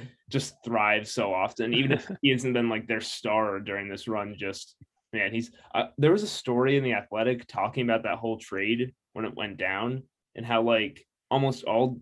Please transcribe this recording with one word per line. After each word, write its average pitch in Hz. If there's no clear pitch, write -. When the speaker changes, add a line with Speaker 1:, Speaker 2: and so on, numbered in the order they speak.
Speaker 1:
just -
thrive 107
so 101
often, 104
even 135
if 131
Speaker 2:
<laughs> 190
Speaker 1:
he 139
hasn't 131
been, 120
like, 110
their 110
star 107
during 101
this 101
run. 104
Just, 98
man, 101
he's, 117
uh, 113
there 147
was 208
a 208
story 131
in 135
The 127
Athletic 113
talking 117
about 117
that 104
whole 113
trade 117
when 107
it 101
went 101
down 104
and 117
how, 117
like, 113
almost 135
all 120